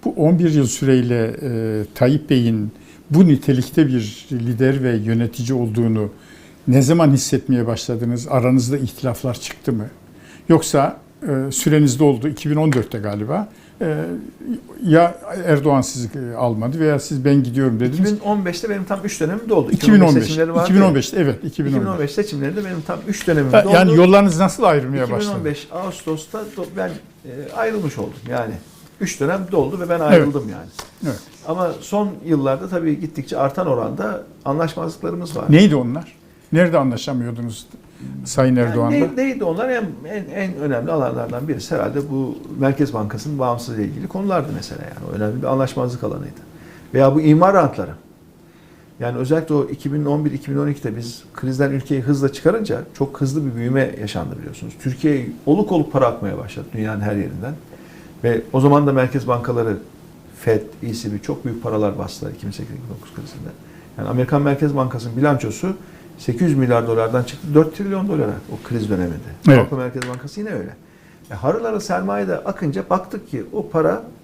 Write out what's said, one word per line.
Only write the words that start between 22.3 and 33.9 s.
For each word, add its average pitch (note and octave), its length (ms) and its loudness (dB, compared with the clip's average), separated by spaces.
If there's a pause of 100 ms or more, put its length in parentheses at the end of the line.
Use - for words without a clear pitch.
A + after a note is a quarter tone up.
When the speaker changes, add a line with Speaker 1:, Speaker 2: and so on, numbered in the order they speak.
Speaker 2:
benim F3+ 220 -8
tam F3 200 -6
üç G3+ 200 -4
dönemim D3 240 2
Speaker 1:
Ha, G#3 120 8
Speaker 2:
doldu. F#3+ 100 4
Speaker 1:
yani F3 220 8
yollarınız F3+ 440 8
nasıl F#3 240 2
ayrılmaya C#3 400 2
başladı? A#2+ 180 -2
Speaker 2:
İki - 80 -2
bin - 100 -4
on E3 60 -6
beş D3 260 -6
Ağustos'ta E3 680 -8
do-, G3+ 260 -10 (120)
ben, F#3 120 -4 (360)
e, B2+ 300 -14
ayrılmış G#3+ 420 -4
oldum. - 220 -8 (100)
Yani A#2+ 240 -4 (480)
üç - 180 -6
dönem F3 320 -2
doldu E3+ 280 0
ve F3 100 -6
ben E3+ 100 0
Speaker 1:
Evet. D3+ 120 4
Speaker 2:
ayrıldım C#3+ 380 4
yani. E2+ 200 -14 (360)
Speaker 1:
Evet. A#2+ 140 -6 (280)
Speaker 2:
Ama F3 320 -2
son G#3 300 -2 (160)
yıllarda D3+ 440 0
tabii E3 300 -2
gittikçe D3+ 380 -8
artan C#3 300 0
oranda C#3 560 -4 (220)